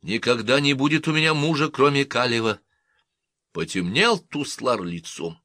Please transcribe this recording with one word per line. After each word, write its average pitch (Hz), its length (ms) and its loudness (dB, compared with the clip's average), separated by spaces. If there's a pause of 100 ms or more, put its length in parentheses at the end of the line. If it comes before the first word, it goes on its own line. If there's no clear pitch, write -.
«Никогда 117 580 0
не 143 140 2
будет 147 340 0
у 156 60 0
меня 156 200 2
мужа, 151 360 0
кроме 139 340 2
Калева». 117 560 0 (920)
Потемнел 95 680 0
Туслар 123 640 -4
лицом 82 600 -10